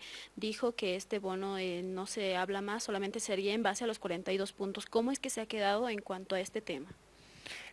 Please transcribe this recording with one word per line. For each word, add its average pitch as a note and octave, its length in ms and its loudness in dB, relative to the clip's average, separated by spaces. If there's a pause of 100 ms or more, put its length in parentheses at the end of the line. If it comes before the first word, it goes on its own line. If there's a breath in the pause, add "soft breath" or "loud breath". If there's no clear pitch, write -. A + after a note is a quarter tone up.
(360 loud breath)
dijo A3 400 0
que F#3 200 2
este G3 220 -2
bono, G3 400 0
eh, F3+ 260 0
no F#3 220 -2
se G3 320 0
habla G3 240 2
más, G3+ 220 -2
solamente G3+ 360 0
sería G3+ 360 2
en A#3 80 2
base G3+ 200 2
a A#3 40 2
los A3 100 0
cuarenta F3+ 340 -2
y F#3+ 60 4
dos G3 160 0
puntos. G3 320 -2
¿Cómo A3+ 260 4
es C4+ 80 0
que C4+ 120 -4
se A3+ 100 -2
ha G#3+ 60 -4
quedado G#3+ 420 4
en G#3+ 100 0
cuanto F#3+ 360 -4
a F#3 40 4
este G3+ 220 -2
tema? D#3 260 -4 (840 loud breath)